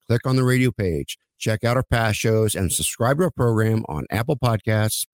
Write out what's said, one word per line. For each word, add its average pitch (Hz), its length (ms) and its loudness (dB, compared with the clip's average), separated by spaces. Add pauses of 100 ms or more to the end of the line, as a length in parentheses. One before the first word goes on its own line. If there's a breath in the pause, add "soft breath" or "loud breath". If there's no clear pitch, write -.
click 120 200 0
on 131 80 0
the 131 80 2
radio 127 260 2
page, 85 480 -4 (220)
check 110 240 -2
out 120 140 2
our 131 60 0
past 113 360 0
shows, 110 340 2
and 90 180 -2
subscribe 123 460 -2
to 180 60 0
our 175 80 0
program 110 560 2
on 73 240 -4
Apple 120 260 -2
Podcasts, 110 760 0